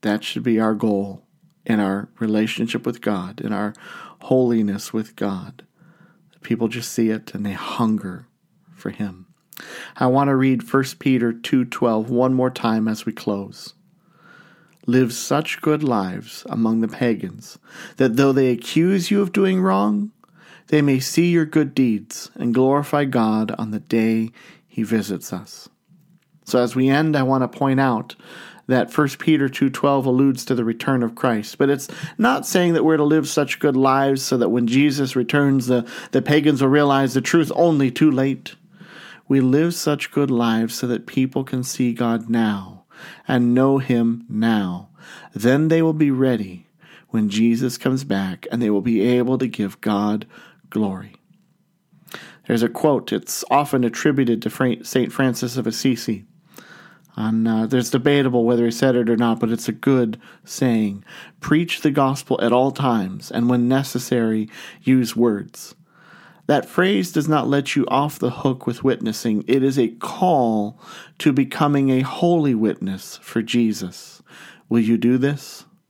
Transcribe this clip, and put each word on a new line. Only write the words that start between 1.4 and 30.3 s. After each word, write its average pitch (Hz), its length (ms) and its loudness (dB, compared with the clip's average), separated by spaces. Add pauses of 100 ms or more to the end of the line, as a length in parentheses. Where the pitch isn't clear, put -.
in 110 140 0
our 98 280 -2 (120)
relationship 113 680 -2
with 110 160 -6
God, 92 400 -6
in 110 100 -6
our 104 220 -4 (480)
holiness 113 720 0
with 110 220 -6
God. - 500 -8 (800)
People 113 240 -2
just 117 260 -8
see 113 160 0
it 110 240 -6
and 104 100 -8
they 101 100 -6
hunger 95 720 -4 (480)
for - 160 -10
him. 92 340 -10 (720)
I 131 80 -2
want 131 220 4
to 139 80 2
read 131 280 2
First 135 360 -2
Peter 120 340 2
two 123 320 -2
twelve 117 460 -2
one 127 240 2
more 127 160 2
time 110 360 -2
as 110 200 -6
we 113 40 -4
close. - 600 -8 (1120)
"Live 123 260 4
such - 500 -4
good 151 220 0
lives 107 640 -4
among 113 320 0
the 113 80 0
pagans, 107 720 -4 (400)
that 123 180 2
though 139 160 4
they 131 200 4
accuse 175 580 0
you 202 120 2
of 180 120 -2
doing 190 260 2
wrong, 202 520 0 (560)
they 151 160 4
may 135 160 4
see 170 320 2
your 170 140 4
good 151 280 0
deeds 113 640 0
and 120 180 -2
glorify 139 520 2
God 110 520 0
on 107 140 -6
the 107 80 -6
day 113 520 0 (360)
he - 160 -6
visits 101 500 -4
us." - 340 -16 (800)
So 127 160 2
as 120 140 -2
we 131 120 2
end, 151 300 2
I 135 60 2
want 131 180 2
to 123 160 -4
point 135 220 0
out 127 360 -2 (520)
that 127 240 2
First 143 260 0
Peter 143 300 2
two 135 220 0
twelve 139 360 0
alludes 131 380 2